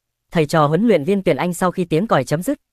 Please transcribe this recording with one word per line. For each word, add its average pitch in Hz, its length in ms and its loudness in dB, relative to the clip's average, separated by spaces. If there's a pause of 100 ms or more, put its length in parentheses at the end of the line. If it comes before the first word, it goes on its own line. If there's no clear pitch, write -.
(320)
Thầy 160 140 0
trò 151 200 2
huấn 165 220 0
luyện 175 160 2
viên 190 200 -2
tuyển 151 140 2
Anh 170 160 -4
sau 180 180 -2
khi 180 140 -4
tiếng 170 220 -2
còi 151 160 2
chấm 151 200 -4
dứt, - 160 -4 (120)